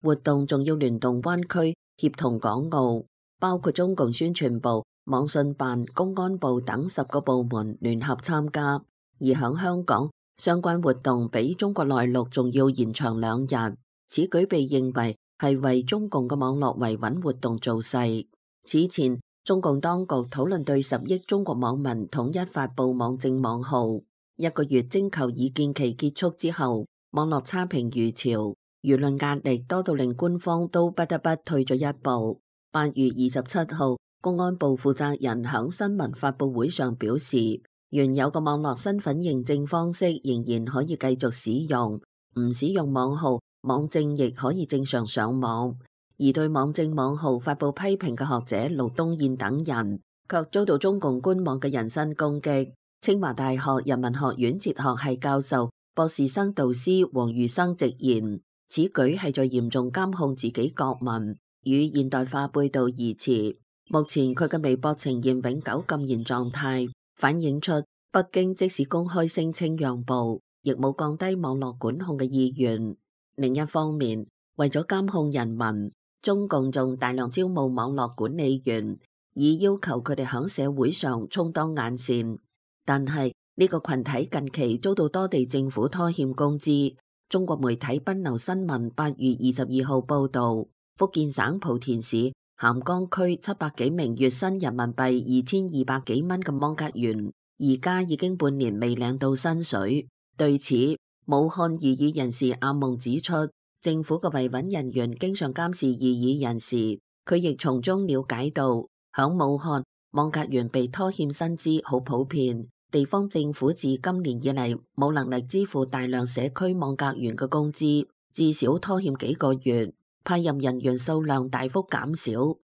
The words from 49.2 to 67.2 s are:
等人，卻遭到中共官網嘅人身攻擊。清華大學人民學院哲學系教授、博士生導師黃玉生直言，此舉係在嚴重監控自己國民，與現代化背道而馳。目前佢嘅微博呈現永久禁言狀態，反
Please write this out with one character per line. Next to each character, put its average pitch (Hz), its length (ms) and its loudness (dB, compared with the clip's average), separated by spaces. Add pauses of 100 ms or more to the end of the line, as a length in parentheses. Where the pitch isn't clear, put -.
等 127 280 -2
人， 113 360 -2 (300)
卻 170 220 0
遭 202 120 2
到 180 140 4
中 196 220 2
共 131 200 0
官 185 240 2
網 135 160 0
嘅 139 120 -2
人 117 180 -2
身 151 260 -2
攻 147 260 0
擊。 135 300 0 (300)
清 202 180 2
華 151 140 -2
大 135 220 0
學 135 300 0
人 135 140 0
民 123 140 0
學 135 240 0
院 127 200 2
哲 185 140 -4
學 135 380 0
系 127 80 0
教 139 240 0
授、 127 300 0 (220)
博 160 140 2
士 143 200 0
生 202 260 0
導 147 140 0
師 180 440 4
黃 123 220 0
玉 120 140 2
生 180 280 0
直 139 220 2
言， 110 420 0 (300)
此 156 140 2
舉 160 340 2
係 170 160 -2
在 135 140 2
嚴 127 200 0
重 127 240 0
監 190 200 0
控 151 240 0
自 117 160 -4
己 117 180 0
國 131 320 -2
民， 110 340 -2 (280)
與 139 260 4
現 143 180 0
代 131 160 0
化 139 240 -2
背 143 220 2
道 139 140 2
而 123 80 4
馳。 117 680 0 (320)
目 156 140 2
前 135 320 0
佢 156 120 0
嘅 160 140 0
微 135 160 2
博 151 160 0
呈 131 280 -4
現 127 200 2
永 123 200 -2
久 139 260 -4
禁 147 200 -2
言 123 160 0
狀 123 280 -2
態， 127 400 -2 (240)
反 156 260 2